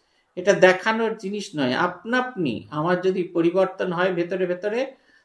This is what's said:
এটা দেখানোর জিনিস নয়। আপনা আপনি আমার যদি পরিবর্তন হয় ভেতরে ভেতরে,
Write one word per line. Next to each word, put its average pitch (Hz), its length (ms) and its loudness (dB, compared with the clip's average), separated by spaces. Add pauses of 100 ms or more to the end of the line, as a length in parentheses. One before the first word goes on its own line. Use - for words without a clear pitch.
(360)
এটা 196 180 2
দেখানোর 214 640 4
জিনিস 196 380 -8
নয়। 131 180 0
আপনা 180 460 -2
আপনি 175 500 -4
আমার 170 320 0
যদি 185 220 0
পরিবর্তন 180 680 0
হয় 180 220 0
ভেতরে 175 320 -2
ভেতরে, 208 480 -4 (320)